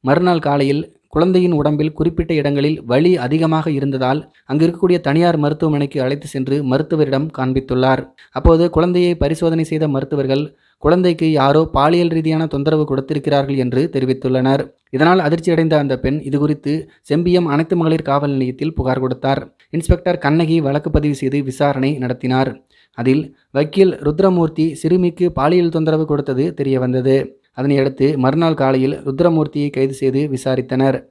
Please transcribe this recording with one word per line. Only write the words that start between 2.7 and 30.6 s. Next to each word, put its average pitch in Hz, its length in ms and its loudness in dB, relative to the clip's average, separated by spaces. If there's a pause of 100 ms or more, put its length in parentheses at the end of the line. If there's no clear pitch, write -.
வலி 147 200 4 (140)
அதிகமாக 160 420 0 (100)
இருந்ததால், 135 420 -2 (320)
அங்கு 151 140 2
இருக்கக்கூடிய 175 420 2
தனியார் 165 380 2
மருத்துவமனைக்கு 147 600 -2
அழைத்து 143 280 -4
சென்று 135 240 -2 (140)
மருத்துவரிடம் 143 560 0 (100)
காண்பித்துள்ளார். 131 680 0 (360)
அப்போது 165 260 4 (100)
குழந்தையை 175 380 2 (100)
பரிசோதனை 165 480 0
செய்த 156 140 -2 (100)
மருத்துவர்கள், 135 500 -2 (380)
குழந்தைக்கு 170 460 2 (100)
யாரோ 139 240 4 (140)
பாலியல் 165 400 2
ரீதியான 160 260 0 (120)
தொந்தரவு 151 360 0
கொடுத்திருக்கிறார்கள் 135 760 -2
என்று 131 180 0 (120)
தெரிவித்துள்ளனர். 131 720 0 (320)
இதனால் 170 300 4
அதிர்ச்சியடைந்த 160 560 0
அந்த 135 220 -2
பெண் 139 240 -2
இது 143 140 -2
குறித்து 147 320 -2 (360)
செம்பியம் 175 440 2
அனைத்து 165 260 0
மகளிர் 160 300 0
காவல் 143 260 0
நிலையத்தில் 131 420 -4
புகார் 131 260 -2
கொடுத்தார். 131 380 -2 (340)
இன்ஸ்பெக்டர் 175 500 0
கண்ணகி 160 320 2 (100)
வழக்கு 147 300 -2
பதிவு 147 240 0
செய்து 139 180 -2 (100)
விசாரணை 135 420 -2 (120)
நடத்தினார். 127 480 -2 (460)
அதில் 131 260 2 (320)
வக்கீல் 165 360 2 (140)
ருத்ரமூர்த்தி 160 640 0 (100)
சிறுமிக்கு 175 480 0 (140)
பாலியல் 170 340 2
தொந்தரவு 160 380 0
கொடுத்தது 143 320 -2 (160)
தெரியவந்தது. 131 580 0 (400)
அதனையடுத்து 135 480 0 (160)
மறுநாள் 160 380 2
காலையில் 131 340 2 (120)
ருத்ரமூர்த்தியை 151 680 0
கைது 135 240 0
செய்து 135 200 0 (140)
விசாரித்தனர். 131 640 0 (120)